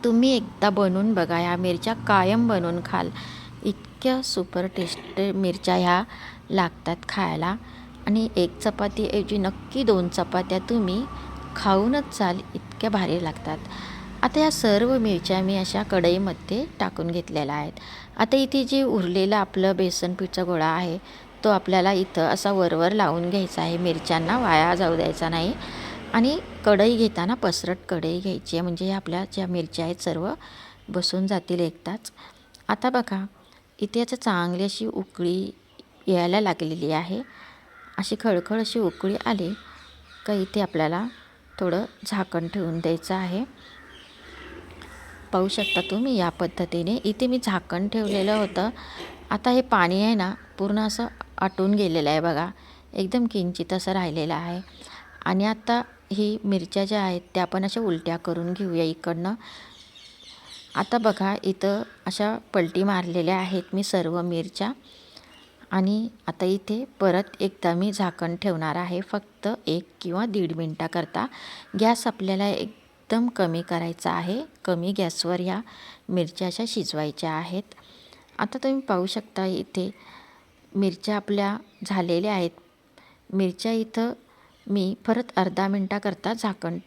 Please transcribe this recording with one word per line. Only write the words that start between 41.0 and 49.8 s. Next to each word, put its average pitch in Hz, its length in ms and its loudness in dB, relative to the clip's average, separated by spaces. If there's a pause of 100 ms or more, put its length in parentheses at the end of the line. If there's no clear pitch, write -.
थोडं 180 260 0 (200)
झाकण 180 420 -2
ठेवून 170 320 -4
द्यायचं 165 360 -2
आहे. 190 280 -2 (1900)
पाहू 185 160 4
शकता 196 340 0 (100)
तुम्ही 247 240 0
या 175 160 2
पद्धतीने 175 720 -2
इथे 214 240 0
मी 254 120 2
झाकण 185 480 -2
ठेवलेलं 208 480 2
होतं. 202 340 0 (600)
आता 214 200 0
हे 247 140 6
पाणी 190 400 4